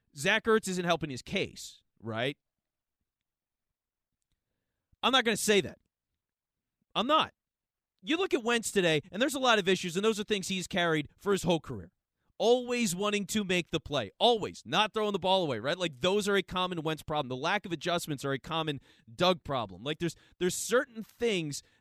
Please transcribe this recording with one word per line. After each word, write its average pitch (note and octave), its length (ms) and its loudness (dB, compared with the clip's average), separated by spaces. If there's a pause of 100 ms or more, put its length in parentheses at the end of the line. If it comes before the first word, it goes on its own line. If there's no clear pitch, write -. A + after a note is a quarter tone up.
(180)
Zach F#3+ 260 0
Ertz A3 240 2
isn't F3+ 160 -2
helping E3 280 0
his B2 100 -10
case, - 600 -8 (220)
right?" A2+ 320 -4 (2750)
I'm A#3 120 2
not C4 100 4
gonna G#3+ 140 0
say G#3 240 4
that. - 160 -6 (1160)
I'm G3+ 140 0
not. D4+ 240 2 (720)
You G#3+ 120 0
look F#4 180 0
at C4+ 100 2
Wentz A#3 280 0
today, E3 300 4 (100)
and F#3+ 100 -6
there's C4+ 120 2
a C#4+ 60 -4
lot B3 180 4
of F#3 100 0
issues, F3+ 280 0
and G3 100 0
those A3 140 2
are G#3+ 40 -4
things G3 240 -2
he's F#3+ 200 -4
carried E3 420 0 (100)
for G3+ 120 -2
his F#3+ 120 0
whole E3 160 2
career. G2+ 300 -12 (480)
Always A#3+ 580 2
wanting G#3 300 0
to G#3+ 180 0
make F3+ 280 0
the D#3+ 80 0
play. B2+ 400 -4
Always. G3 460 2
Not F3 280 0
throwing G#3+ 200 0
the F#3+ 60 -2
ball F#3 240 4
away, C3+ 160 -2
right? C#3+ 180 -2
Like, E3 220 -4
those F#3+ 280 2
are G3+ 80 2
a F#3+ 80 2
common F3+ 400 -4
Wentz D#3 180 -4
problem. D3+ 260 -4
The B2+ 80 -6
lack E3+ 300 -2
of F#3+ 80 -10
adjustments E3 500 -4
are C#3 80 -2
a C3+ 80 -2
common D#3 400 -4 (340)
Doug F3 300 2
problem. G#2+ 400 -6
Like, D3 140 -4
there's, - 180 -4 (240)
there's F3 140 0
certain A3+ 500 -2 (160)
things F3+ 440 -2 (180)